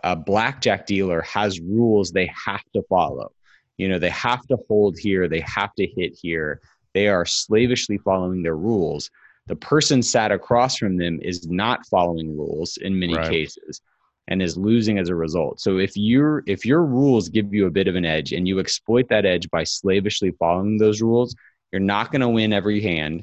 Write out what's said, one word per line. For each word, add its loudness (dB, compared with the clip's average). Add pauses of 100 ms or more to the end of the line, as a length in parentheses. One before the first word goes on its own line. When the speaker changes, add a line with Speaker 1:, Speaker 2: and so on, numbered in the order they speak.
Speaker 1:
a 0
blackjack 0
dealer 0
has -4
rules 2
they -2 (160)
have -6 (100)
to -2
follow. 0 (440)
You -2
know, 0
they 0
have -2
to 0 (120)
hold 2
here, 0
they -2
have -4
to 0
hit -6
here. -6 (340)
They 2
are 2
slavishly 0
following -2
their -2
rules. -2 (360)
The -8
person 2
sat 2
across 2
from -2
them -2
is -6
not -2
following 0
rules -6
in -2
many 0
Speaker 2:
Right. -2
Speaker 1:
cases -6 (500)
and 0
is -2
losing 2
as -2
a -2
result. -2
So 0
if -2
your, 2
if -4
your 4
rules 2
give -2
you 4
a 0
bit 2
of 0
an 0
edge -2
and -2
you 0
exploit 0
that 4
edge 0
by 0
slavishly 0
following 0
those 4
rules, 2 (380)
you're -2
not 0
gonna 2
win 2
every 0
hand, -2